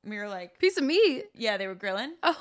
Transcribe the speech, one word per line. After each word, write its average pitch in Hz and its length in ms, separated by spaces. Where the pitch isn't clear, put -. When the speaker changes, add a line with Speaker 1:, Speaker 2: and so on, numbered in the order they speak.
Speaker 1:
And 208 80
we 214 80
were 208 100
like, 180 300
Speaker 2:
Piece 381 180
of 320 60
meat? 339 500
Speaker 1:
Yeah, 214 240
they 190 100
were 190 80
grilling. 202 460
Speaker 2:
Oh. 330 200